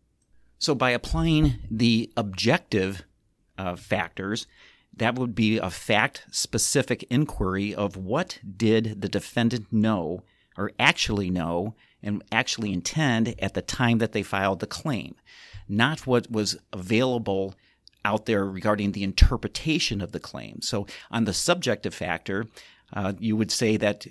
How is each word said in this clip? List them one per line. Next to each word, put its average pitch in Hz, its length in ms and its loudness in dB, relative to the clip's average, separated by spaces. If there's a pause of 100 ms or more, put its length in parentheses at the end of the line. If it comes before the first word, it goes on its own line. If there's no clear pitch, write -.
(600)
So 147 160 0
by 127 140 2
applying 151 720 2 (120)
the 113 460 4
objective, 101 880 0 (540)
uh, 92 200 -6
factors, 98 720 -4 (480)
that 120 180 0
would 123 220 -4
be 110 240 4
a 90 100 -2
fact-specific - 1400 0
inquiry 98 640 0
of 101 200 -2
what 107 440 -4 (180)
did 110 440 2
the 98 80 -2
defendant 117 600 -2
know 101 520 2 (340)
or 101 220 -2
actually 107 500 2
know 90 460 -2 (260)
and 101 300 -6
actually 110 420 -2
intend 113 640 0
at 98 140 -4
the - 80 -4
time 117 380 2
that 110 140 0
they 104 100 -2
filed 98 360 0
the 107 60 -6
claim, - 480 -6 (560)
not 123 380 0
what 123 240 2
was 107 260 -2 (160)
available 101 800 0 (500)
out 104 220 0
there 104 180 2
regarding 101 500 0
the 101 100 -6
interpretation 110 960 2
of 90 120 -6
the 85 60 -6
claim. - 440 -14
So 101 240 -4 (240)
on 113 140 0
the 98 80 0
subjective 160 600 0
factor, 95 540 -4 (440)
uh, 98 280 -2
you 110 160 0
would 110 160 0
say 110 260 2
that 104 340 0